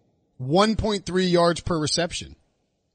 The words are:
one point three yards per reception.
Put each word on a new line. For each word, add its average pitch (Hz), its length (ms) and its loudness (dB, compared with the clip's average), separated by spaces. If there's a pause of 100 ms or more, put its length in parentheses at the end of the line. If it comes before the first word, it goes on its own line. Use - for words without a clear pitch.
(380)
one 185 380 2
point 202 280 -4
three 185 220 0
yards 170 340 2
per - 180 -4
reception. 151 580 -4 (580)